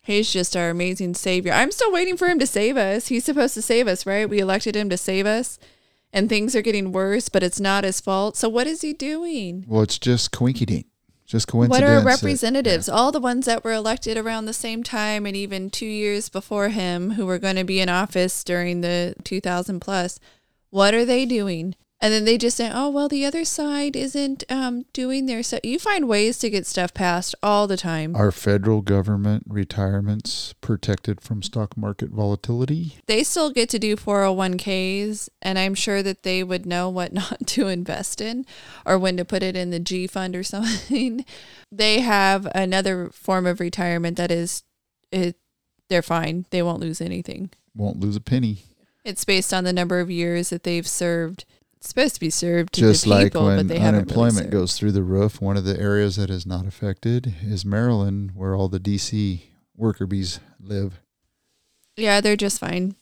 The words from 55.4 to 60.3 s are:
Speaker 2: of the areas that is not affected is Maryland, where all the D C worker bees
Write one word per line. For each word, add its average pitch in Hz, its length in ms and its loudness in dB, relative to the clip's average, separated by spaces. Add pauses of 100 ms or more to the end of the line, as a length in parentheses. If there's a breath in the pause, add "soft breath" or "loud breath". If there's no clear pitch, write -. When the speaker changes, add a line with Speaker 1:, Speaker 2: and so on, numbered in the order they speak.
Speaker 2:
of 98 80 0
the 95 160 -2
areas 101 380 2
that 98 120 0
is 92 160 -4
not 90 220 -4
affected 113 760 -2
is 101 220 -4
Maryland, 101 720 0
where 95 180 -2
all 98 140 2
the 95 120 -2
D 101 180 0
C 98 540 -2 (260)
worker 104 280 0
bees 92 360 -4 (180)